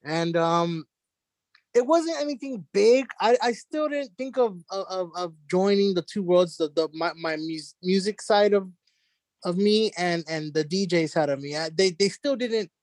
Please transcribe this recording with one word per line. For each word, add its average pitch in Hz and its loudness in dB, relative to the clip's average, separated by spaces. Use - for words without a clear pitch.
And, 165 -2
um, 170 0
it 240 4
wasn't 320 0
anything 269 -6
big. 233 4
I, 226 4
I 240 0
still 302 -6
didn't 277 -6
think 262 -8
of, 202 0
of, 190 -6
of, 185 -6
of 175 -6
joining 196 2
the 175 -2
two 208 -6
worlds, 180 4
the, 160 0
the, 156 0
my, 160 -2
my 160 -4
mus-, 156 -10
music 190 0
side 208 4
of, 190 0
of 180 -2
me 214 4
and, 170 -2
and 156 -6
the 156 0
D 185 -2
J 165 2
side 151 0
of 139 -2
me. 143 -8
I, 165 -4
they, 185 2
they 196 0
still 277 -4
didn't 220 -4